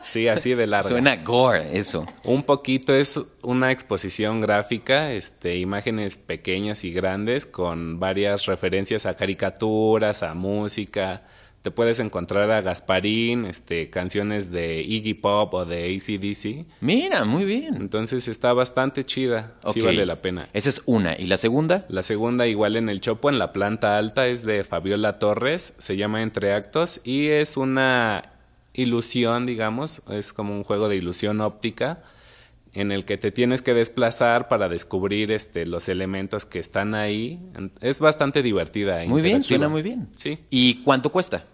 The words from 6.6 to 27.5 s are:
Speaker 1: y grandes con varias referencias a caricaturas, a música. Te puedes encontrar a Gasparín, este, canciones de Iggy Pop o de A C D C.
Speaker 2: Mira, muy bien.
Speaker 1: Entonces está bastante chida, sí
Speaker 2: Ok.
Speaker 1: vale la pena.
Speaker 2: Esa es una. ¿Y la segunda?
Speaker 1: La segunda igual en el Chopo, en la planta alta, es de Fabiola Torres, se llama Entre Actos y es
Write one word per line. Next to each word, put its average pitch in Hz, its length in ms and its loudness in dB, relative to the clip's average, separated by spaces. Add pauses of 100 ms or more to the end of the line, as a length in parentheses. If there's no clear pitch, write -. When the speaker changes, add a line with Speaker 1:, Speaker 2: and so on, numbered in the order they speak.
Speaker 1:
y 90 80 -6
grandes 101 540 -2
con 82 560 -4
varias 101 440 0
referencias 95 600 -2
a 92 100 -2
caricaturas, 107 1040 0
a 80 120 -6
música. 98 880 -4 (380)
Te 98 100 -6
puedes 117 300 2
encontrar 101 500 0
a 110 80 4
Gasparín, 104 840 0
este, 85 440 -6
canciones 101 640 -2
de 82 300 -2
Iggy 110 320 -2
Pop 101 400 0
o 90 100 -2
de 87 320 -4
A 98 60 -6
C 104 160 -4
D 101 180 -4
C. 135 300 -8 (160)
Speaker 2:
Mira, 233 420 2
muy 143 220 2
bien. 254 320 -2
Speaker 1:
Entonces 110 500 -2
está 120 240 0
bastante 127 540 0
chida, 117 480 -2 (180)
sí 110 80 0
Speaker 2:
Ok. 113 60 2
Speaker 1:
vale 107 200 4
la 82 160 -4
pena. 90 300 -4
Speaker 2:
Esa 107 160 0
es 131 180 0
una. 101 320 2
¿Y 92 100 -6
la 92 100 4
segunda? 160 500 2
Speaker 1:
La 92 160 -2
segunda 120 420 0
igual 107 300 2
en 113 140 0
el 101 100 -4
Chopo, 117 300 0
en 135 100 2
la 87 140 -2
planta 104 440 0
alta, 110 300 0
es 120 160 -2
de 104 220 0
Fabiola 101 520 -2
Torres, 127 600 0
se - 180 -4
llama 107 280 -2
Entre 101 300 0
Actos 156 520 -2
y 143 240 0
es 151 260 2